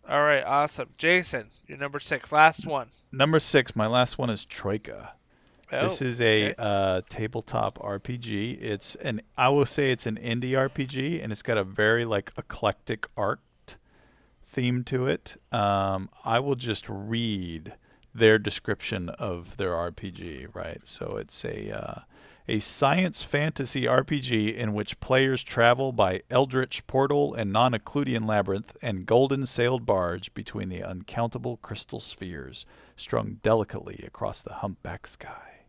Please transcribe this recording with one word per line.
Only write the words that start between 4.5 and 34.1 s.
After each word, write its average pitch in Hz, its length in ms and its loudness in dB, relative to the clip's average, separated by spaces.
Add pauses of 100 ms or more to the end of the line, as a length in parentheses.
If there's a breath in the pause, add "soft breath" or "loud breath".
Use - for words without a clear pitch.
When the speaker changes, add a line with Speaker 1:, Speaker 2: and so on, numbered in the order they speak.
Speaker 2:
This 160 320 0
Speaker 1:
Oh, 135 40 -2
Speaker 2:
is 123 140 -2
a, 110 320 6
Speaker 1:
okay. - 60 -6
Speaker 2:
uh, 98 520 2
tabletop 110 720 -4
R 101 200 -6
P 123 180 -6
G. 113 360 -4
It's - 420 -6
an, 113 260 -4 (160)
I 131 120 6
will 143 180 6
say 139 240 2
it's 123 160 -2
an 110 100 -4
indie 123 400 0
R 135 100 4
P 135 180 -4
G, 143 360 -4
and 110 100 -6
it's 104 120 -6
got 113 160 2
a 95 40 0
very, 107 420 4
like, 104 320 -2
eclectic - 680 -4 (100)
art 104 240 -2 (1080 soft breath)
theme 123 380 -2
to 127 200 -2
it. - 340 -4 (120)
Um, 98 580 0 (160)
I 117 140 2
will 139 160 0
just 120 340 -6
read 101 840 -4 (400 soft breath)
their 110 240 8
description 101 680 -4
of 90 480 -8
their 92 180 0
R 85 160 -2
P 95 180 -12
G, 85 420 -12
right? 85 340 -10
So - 320 -8
it's - 280 -8
a, 52 260 -6
uh, - 280 -10 (500 soft breath)
a 110 100 0
science 160 640 2
fantasy 143 640 -2
R 123 160 4
P 147 160 -2
G 117 300 2
in 110 240 -4
which 104 260 -4
players 131 440 2
travel 123 480 4
by 98 380 2
eldritch 127 580 0
portal 143 460 2
and 104 200 -2
non-Euclidean 120 720 2
labyrinth 101 540 0
and 98 240 -6
golden 135 400 4
sailed 120 400 2
barge 92 480 0
between 101 360 -8
the 90 140 -8
uncountable 117 720 -6
crystal - 420 -10
spheres 73 680 -10 (300 soft breath)
strung 107 480 -4
delicately - 600 0
across - 360 -8